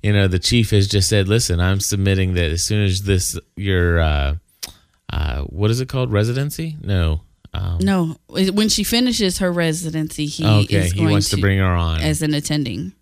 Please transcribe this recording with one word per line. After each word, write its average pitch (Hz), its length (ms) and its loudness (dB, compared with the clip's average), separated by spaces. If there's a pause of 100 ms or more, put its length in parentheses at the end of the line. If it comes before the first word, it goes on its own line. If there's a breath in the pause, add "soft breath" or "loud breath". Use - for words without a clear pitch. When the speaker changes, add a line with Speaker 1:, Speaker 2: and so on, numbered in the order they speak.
Speaker 1:
you 104 100 2
know, 101 160 4
the 90 100 2
chief 117 320 2
has 101 180 4
just 101 200 2
said, 101 180 2
Listen, 101 320 0
I'm 92 220 2
submitting 98 540 0
that 85 180 0
as 85 100 -2
soon 104 220 0
as 95 200 0
this, 95 340 0 (180)
your, 90 420 2
uh, 73 360 2 (760 loud breath)
uh, 69 340 -4
what 104 260 -2
is 117 100 -2
it 127 80 -6
called? 127 240 -2
Residency? 139 720 -2
No. 85 400 0 (320)
Um, 90 260 -4
Speaker 2:
No. 185 360 0 (120)
When 190 400 0
she 208 160 0
finishes 226 540 0
her 185 120 0
residency, 160 760 -2
he 156 180 -6
Speaker 1:
Okay, 104 320 4
Speaker 2:
is 90 160 2
Speaker 1:
he 95 80 -2
Speaker 2:
going 104 120 2
Speaker 1:
wants 101 180 0
to 104 60 -2
Speaker 2:
to 95 60 -2
Speaker 1:
bring 98 160 2
her 95 60 2
on. 85 380 0
Speaker 2:
as 151 180 0
an 151 140 -2
attending. 147 680 -4